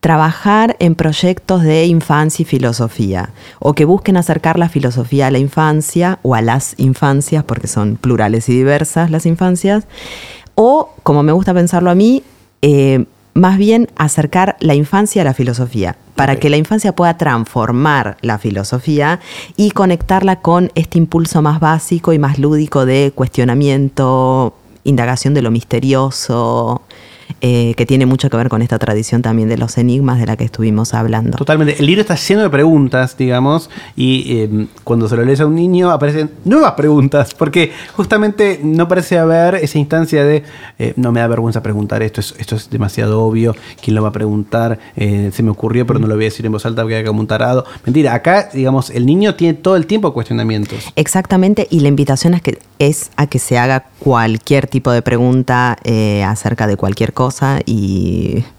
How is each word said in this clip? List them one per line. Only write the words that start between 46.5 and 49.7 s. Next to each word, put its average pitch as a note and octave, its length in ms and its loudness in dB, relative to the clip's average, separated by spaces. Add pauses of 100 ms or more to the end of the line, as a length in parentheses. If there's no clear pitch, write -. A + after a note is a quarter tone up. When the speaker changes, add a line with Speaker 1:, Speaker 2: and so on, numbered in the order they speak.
Speaker 2:
voz G#2+ 140 -6
alta A#2 160 -4
porque A2+ 140 -4
queda A2 120 -4
como G#2+ 120 -2
un A2 60 -4
tarado". A#2+ 380 0 (200)
Mentira, C3 300 2
acá, F#3 380 0
digamos, C3 380 0
el B2 160 0
niño F#3+ 280 2
tiene E3 200 0
todo F#3 220 0